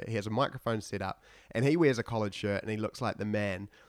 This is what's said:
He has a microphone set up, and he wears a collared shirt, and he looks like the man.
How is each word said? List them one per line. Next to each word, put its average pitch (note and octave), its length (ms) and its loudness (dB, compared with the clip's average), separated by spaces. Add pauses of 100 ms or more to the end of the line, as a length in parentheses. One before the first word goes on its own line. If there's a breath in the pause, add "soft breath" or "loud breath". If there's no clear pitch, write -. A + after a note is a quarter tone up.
He A2 100 -4
has G#2 100 -2
a - 20 -4
microphone A2+ 520 -2
set G2 200 -6
up, - 220 -6 (260 soft breath)
and A#2+ 160 2
he D3+ 100 6
wears C#3+ 220 6
a A#2 60 0
collared G#2+ 320 -2
shirt, G2+ 260 -2
and - 80 -6
he A2 80 -2
looks G#2+ 240 -4
like A2+ 160 -2
the G#2 80 -4
man. G2+ 440 -2 (200 soft breath)